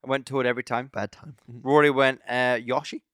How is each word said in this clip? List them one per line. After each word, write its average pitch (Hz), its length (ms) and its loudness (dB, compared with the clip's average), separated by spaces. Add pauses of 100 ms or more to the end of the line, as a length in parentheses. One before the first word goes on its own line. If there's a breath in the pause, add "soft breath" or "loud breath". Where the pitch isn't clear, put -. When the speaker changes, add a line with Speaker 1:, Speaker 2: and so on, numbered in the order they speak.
Speaker 1:
I 127 60 -14
went 135 160 -4
Toad 131 180 -4
every 123 180 -2
time. 123 300 -6
Speaker 2:
Bad 104 200 -6
time. - 240 -20 (140)
Speaker 3:
Mm-hmm. 123 160 -12
Speaker 1:
Rory 147 240 6
went, 131 380 2
uh, 123 340 0
Yoshi. 127 520 -6